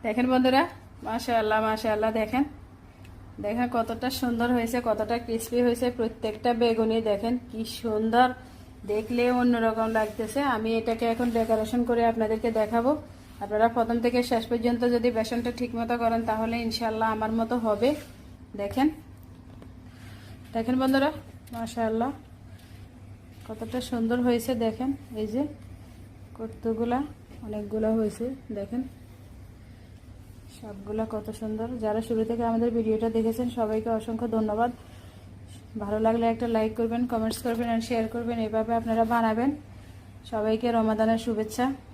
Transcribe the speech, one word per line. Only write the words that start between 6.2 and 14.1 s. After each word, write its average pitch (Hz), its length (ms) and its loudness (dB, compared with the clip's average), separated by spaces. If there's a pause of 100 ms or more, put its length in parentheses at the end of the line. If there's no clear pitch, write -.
বেগুনই 226 480 4
দেখেন 214 320 2 (120)
কি 220 140 -10 (200)
সুন্দর, 226 480 4 (580)
দেখলে 226 380 0 (160)
অন্যরকম 226 500 4
লাগতেছে। 220 500 0 (140)
আমি 220 240 0
এটাকে 226 280 0
এখন 233 240 2
ডেকোরেশন 226 540 2
করে 233 220 4
আপনাদেরকে 226 440 2
দেখাবো। 226 400 2 (500)
আপনারা 214 280 2
প্রথম 233 300 2
থেকে 240 240 2